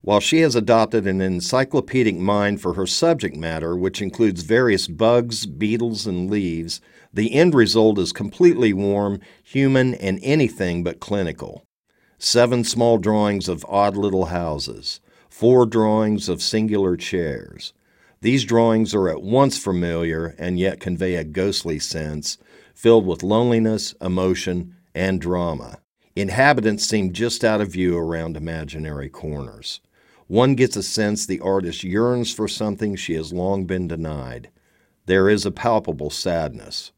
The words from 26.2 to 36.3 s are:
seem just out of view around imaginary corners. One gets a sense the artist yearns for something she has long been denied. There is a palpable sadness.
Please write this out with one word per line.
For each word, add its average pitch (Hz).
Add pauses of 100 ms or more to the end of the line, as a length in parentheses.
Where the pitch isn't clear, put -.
seem 98
just 113
out 107
of 95
view 90
around 82
imaginary 76
corners. 67 (460)
One 123
gets 120
a 98
sense 104
the 92
artist 95
yearns 113
for 107
something 104
she 85
has 80
long 95
been 92
denied. 76 (560)
There 95
is 104
a 98
palpable 85
sadness. 76